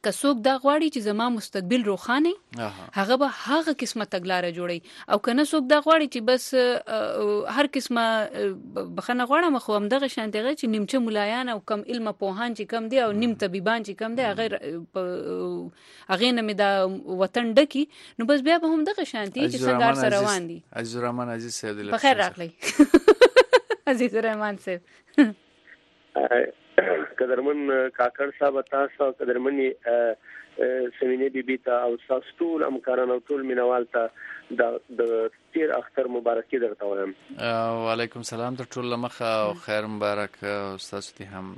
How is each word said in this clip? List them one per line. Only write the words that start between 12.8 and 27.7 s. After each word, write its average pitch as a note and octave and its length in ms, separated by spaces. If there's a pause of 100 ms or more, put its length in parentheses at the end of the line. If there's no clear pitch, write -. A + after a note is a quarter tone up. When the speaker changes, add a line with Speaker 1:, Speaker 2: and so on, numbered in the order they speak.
Speaker 1:
دي C4 120
او G#3+ 60
نیم A3+ 220 (120)
طبیبان G3 380
چې G3+ 180
کم A3+ 140
دي، B3+ 160
هغه A3 160
ر-، G#3 120 (340)
په، F#3+ 80 (1120)
هغې G3+ 260
نه A3+ 100
مې G#3+ 60 (100)
دا G3+ 60 (540)
وطن A3+ 300
ډکي، C#4+ 320 (340)
نو A#3 60
بس C#4+ 240
بیا E4+ 80
به E4 100
هم D#4+ 160
دغه G4 200
شانتي G#3+ 360
چې C#4 40
Speaker 2:
عزیز - 240
Speaker 1:
څنګه B3 160
هر A#3 100
Speaker 2:
الرحمن C4+ 80
Speaker 1:
سره G3+ 140
Speaker 2:
عزیز، G3+ 60
Speaker 1:
روان F#3+ 260
دي. E3+ 120 (140)
Speaker 2:
عزیز A#2 240
الرحمن A#2+ 320
عزیز A#2 320
صاحب، G#2+ 140
دې G#2 160
Speaker 1:
په A3+ 60
خیر C4 180
Speaker 2:
لطفاً G3 120
Speaker 1:
راغلی. E3+ 240 (720)
<laughs> - 680
عزیز A#3 220
الرحمن G#3+ 420
صاحب. F3+ 240 (1300)
Speaker 3:
اه، C#2 300 (720)
قدرمن C#3 400 (380)